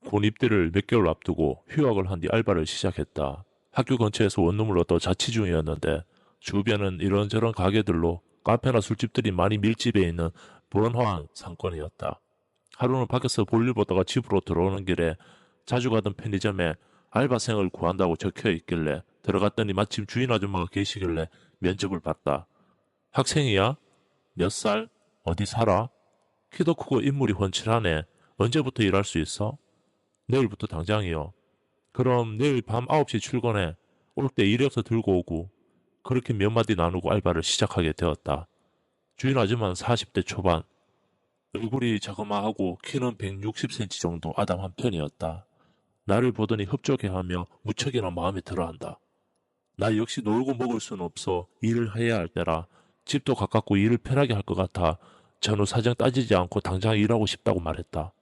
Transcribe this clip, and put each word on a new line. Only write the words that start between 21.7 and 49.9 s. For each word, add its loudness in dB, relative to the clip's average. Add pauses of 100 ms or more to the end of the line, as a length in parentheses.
봤다. -4 (640)
"학생이야? 2 (600)
몇 0
살? -2 (360)
어디 -2
살아? 2 (640)
키도 0
크고 0
인물이 2
훤칠하네. 0 (340)
언제부터 0
일할 4
수 -4
있어?" -4 (680)
"내일부터 0
당장이요." -4 (580)
"그럼 0
내일 2
밤 -4
아홉 2
시 0
출근해. -2 (400)
올 -2
때 2
이력서 2
들고 2
오고." -6 (500)
그렇게 -2
몇 2
마디 2
나누고 0
알바를 0
시작하게 0
되었다. -2 (720)
주인 0
아줌마는 0
사십 -2
대 0
초반, 0 (880)
얼굴이 -2
자그마하고 -4
키는 -4
백육십 -6
센티 -8
정도 -4
아담한 -2
편이었다. -4 (600)
나를 2
보더니 0
흡족해하며 -2 (160)
무척이나 -4
마음에 -4
들어한다. -8 (800)
나 0